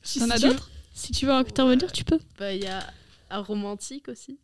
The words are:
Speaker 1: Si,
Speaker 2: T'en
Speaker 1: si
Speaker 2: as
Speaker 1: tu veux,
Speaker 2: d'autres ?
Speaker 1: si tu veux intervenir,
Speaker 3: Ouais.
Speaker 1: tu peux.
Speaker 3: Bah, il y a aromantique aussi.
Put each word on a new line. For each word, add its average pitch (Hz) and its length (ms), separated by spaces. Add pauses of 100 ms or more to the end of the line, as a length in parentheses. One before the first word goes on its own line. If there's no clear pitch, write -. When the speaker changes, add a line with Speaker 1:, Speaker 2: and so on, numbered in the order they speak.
Speaker 1:
Si, - 180
Speaker 2:
T'en 233 60
Speaker 1:
si 233 80
Speaker 2:
as - 40
Speaker 1:
tu 233 100
veux, - 60
Speaker 2:
d'autres ? - 160 (240)
Speaker 1:
si - 200
tu - 120
veux 269 60
intervenir, 262 560
Speaker 3:
Ouais. - 60
Speaker 1:
tu - 100
peux. 330 160 (180)
Speaker 3:
Bah, 196 160
il 190 100
y 196 40
a 190 180 (440)
aromantique 208 800
aussi. 269 340